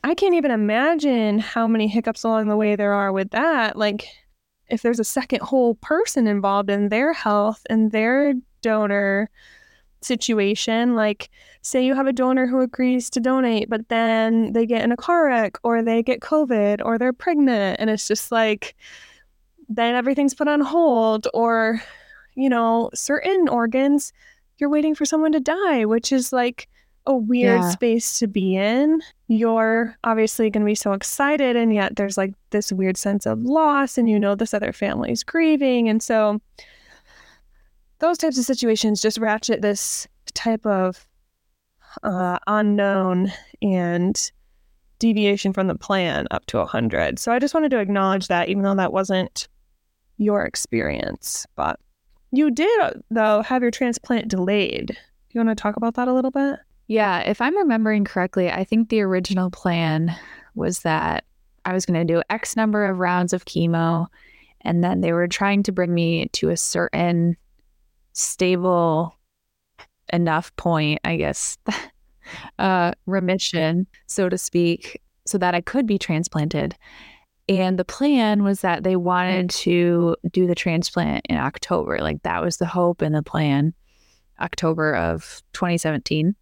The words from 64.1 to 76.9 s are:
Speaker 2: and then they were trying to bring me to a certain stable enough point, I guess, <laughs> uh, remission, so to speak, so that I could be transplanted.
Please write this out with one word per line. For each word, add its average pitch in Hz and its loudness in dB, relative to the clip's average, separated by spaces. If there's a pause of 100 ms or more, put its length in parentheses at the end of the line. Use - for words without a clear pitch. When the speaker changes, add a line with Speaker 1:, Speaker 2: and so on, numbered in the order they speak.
Speaker 2:
and 170 0
then 180 0
they 175 0
were 175 2
trying 202 0
to 196 -2
bring 180 0
me 165 0
to 156 0
a 170 0
certain 170 0 (760)
stable 175 0 (960)
enough 170 0
point, 156 0
I 165 -2
guess, - -4 (100)
<laughs> - -12
uh, 185 2 (140)
remission, 185 0 (200)
so 185 -2
to 180 -2
speak, - -2 (260)
so - -2
that 180 2
I 175 0
could 254 -2
be 202 0
transplanted. 160 -2 (720)